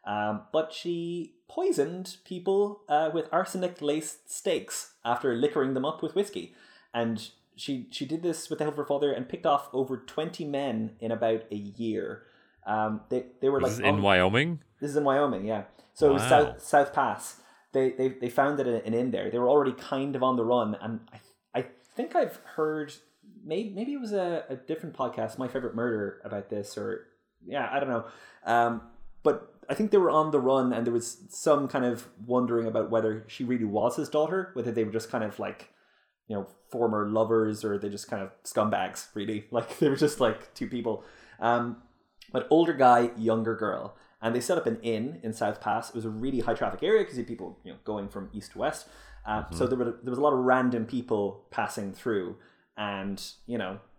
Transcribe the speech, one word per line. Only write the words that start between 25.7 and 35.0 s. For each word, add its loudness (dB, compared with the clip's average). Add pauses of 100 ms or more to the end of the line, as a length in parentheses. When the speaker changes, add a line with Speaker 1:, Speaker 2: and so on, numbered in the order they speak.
Speaker 1:
Murder, -2
about -8
this, -6
or, -6 (380)
yeah, -4
I 0
don't -2
know. -2 (400)
Um, 4 (420)
but 2 (160)
I 0
think 0
they 8
were 6
on 4
the 4
run, 4
and 0
there 2
was -2 (100)
some 2
kind 0
of -2 (160)
wondering 2
about 0
whether 2
she -6
really 0
was 2
his -4
daughter, 0
whether -4
they 2
were -2
just -4